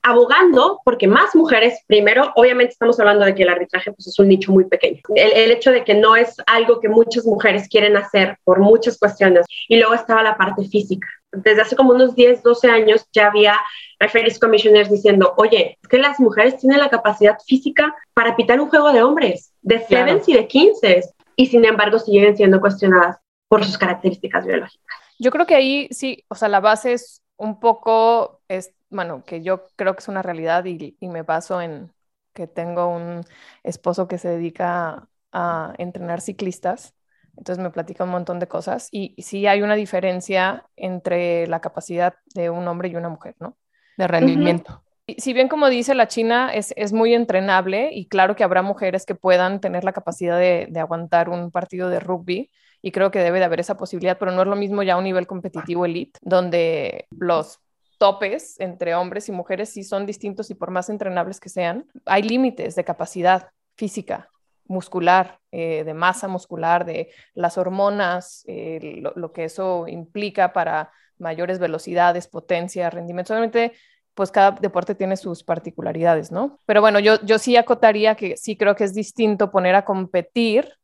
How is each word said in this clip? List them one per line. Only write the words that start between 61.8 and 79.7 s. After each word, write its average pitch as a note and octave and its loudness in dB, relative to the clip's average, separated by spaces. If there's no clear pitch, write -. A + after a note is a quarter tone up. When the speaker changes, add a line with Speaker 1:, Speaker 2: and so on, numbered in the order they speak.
Speaker 3:
hay G3 -2
límites A#3+ -4
de F3+ -6
capacidad F3+ -4
física, - -12
muscular, F3+ -4
eh, E3 -8
de D#3+ -12
masa F3+ -4
muscular, F3 -6
de D#3+ -12
las F3 -6
hormonas, F#3 -6
eh, D#3+ -14
lo, D3 -10
lo E3 -14
que E3 -12
eso F3 -8
implica F3+ -6
para E3 -6
mayores F3 -8
velocidades, F3 -4
potencia, F3 -8
rendimiento. F3 -12
Obviamente, A#3 -4
pues F#3+ -6
cada G3 2
deporte F#3+ -8
tiene F#3+ -6
sus F3 -14
particularidades, E3 -6
¿no? B3 -10
Pero G#3 2
bueno, G#3 2
yo, G#3+ 2
yo G#3+ 0
sí A#3+ -2
acotaría A3 2
que G3 -10
sí G#3+ -10
creo G#3 0
que G#3+ -4
es F#3+ -6
distinto G#3 -4
poner F#3 0